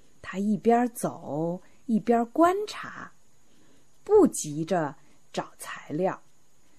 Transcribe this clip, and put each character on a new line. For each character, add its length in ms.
它 160
一 160
边 360
走， 720
一 120
边 280
观 280
察， 440
不 220
急 400
着 280
找 240
材 320
料， 340